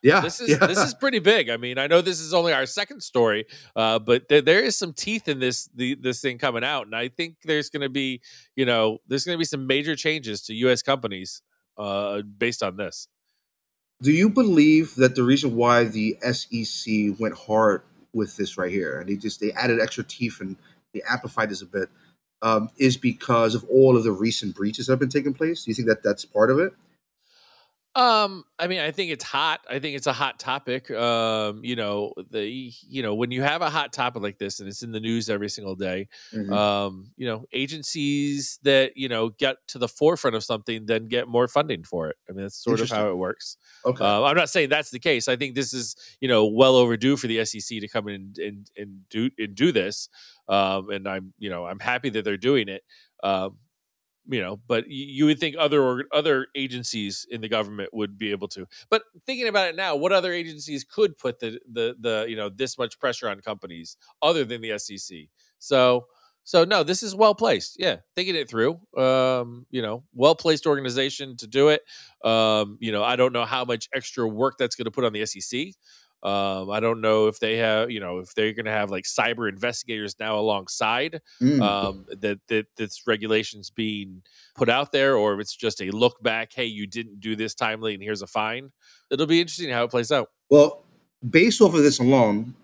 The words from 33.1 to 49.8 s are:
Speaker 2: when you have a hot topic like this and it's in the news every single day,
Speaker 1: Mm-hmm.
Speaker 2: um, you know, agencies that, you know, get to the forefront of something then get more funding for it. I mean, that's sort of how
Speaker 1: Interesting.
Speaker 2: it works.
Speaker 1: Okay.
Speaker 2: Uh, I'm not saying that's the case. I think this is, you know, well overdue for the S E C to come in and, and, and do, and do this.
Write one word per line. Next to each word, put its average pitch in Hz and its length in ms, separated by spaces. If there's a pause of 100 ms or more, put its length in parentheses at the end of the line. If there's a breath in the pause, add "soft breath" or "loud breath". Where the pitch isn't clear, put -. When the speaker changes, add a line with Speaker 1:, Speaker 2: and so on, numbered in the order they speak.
Speaker 2:
when 120 160
you 127 100
have 147 200
a 160 80
hot 147 220
topic 123 300
like 101 160
this 101 240
and 98 80
it's 98 120
in 117 120
the 110 80
news 113 280
every 104 200
single 95 260
day, 95 320 (260 loud breath)
Speaker 1:
Mm-hmm. 104 200
Speaker 2:
um, 101 640
you 127 100
know, 113 240
agencies 143 1120
that, 135 320
you 131 140
know, 113 200
get 135 280 (100)
to - 100
the 120 120
forefront 147 480
of 107 80
something 110 400
then 113 240
get 120 180
more 120 220
funding 143 340
for 80 240
it. 76 80 (140)
I - 20
mean, 95 120
that's 101 200
sort 113 160
of 113 100
how 113 60
Speaker 1:
Interesting. 107 160
Speaker 2:
it 90 80
works. - 380 (280 soft breath)
Speaker 1:
Okay. 123 200
Speaker 2:
Uh, 104 180
I'm 143 140
not 160 120
saying 151 200
that's 147 220
the 127 80
case. 131 280
I 127 80
think 127 200
this 135 180
is, 123 240 (240 soft breath)
you 131 80
know, 110 160
well 127 320
overdue 123 400
for 127 100
the 113 140
S 110 140
E 107 40
C 107 220
to 104 80
come 104 180
in 101 80
and, 98 220
and, 101 400
and 98 320
do, 113 280
and 107 160
do 139 200
this. 101 340 (400 soft breath)